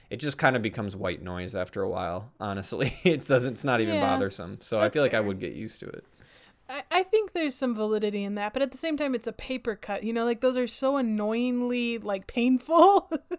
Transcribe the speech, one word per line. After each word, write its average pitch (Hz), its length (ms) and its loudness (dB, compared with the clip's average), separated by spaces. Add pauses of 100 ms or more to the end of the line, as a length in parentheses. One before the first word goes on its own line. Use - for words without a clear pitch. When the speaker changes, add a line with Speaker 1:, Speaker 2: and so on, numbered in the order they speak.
(100)
Speaker 1:
it 107 60 -8
just 139 220 -4
kind 131 180 4
of 117 60 0
becomes 104 340 -4
white 95 260 -4
noise 90 320 -8
after 92 260 -4
a 95 80 -2
while, 92 520 -6
honestly. 101 580 -2
<laughs> - 60 -2
It 156 240 2
doesn't, 127 240 4
it's 110 120 -10
not 127 160 2
even 110 140 0
Speaker 2:
Yeah, 101 60 2
Speaker 1:
bothersome, 95 600 -2
so - 180 -2
I 104 40 4
Speaker 2:
that's 107 120 2
Speaker 1:
feel 147 100 4
like 123 100 2
I 113 40 4
Speaker 2:
fair. 107 100 2
Speaker 1:
would 95 100 -2
get 90 140 -6
used 110 280 -10
to - 60 -12
it. - 180 -14 (640)
Speaker 2:
I, 277 220 -10
I 349 140 4
think 415 280 2
there's 311 220 0
some 247 220 -2
validity 214 480 0
in 202 100 -6
that, 208 200 -4
but 262 80 0
at 269 100 0
the - 60 -14
same 320 180 -2
time, 277 180 -2
it's 226 140 -4
a 220 40 -6
paper 254 440 -6
cut, - 260 -8
you 220 100 -4
know, 233 120 0
like, 233 160 0
those 254 160 2
are 254 100 0
so 269 300 -2
annoyingly, 240 1000 0
like, 202 280 -6
painful 311 800 6 (300)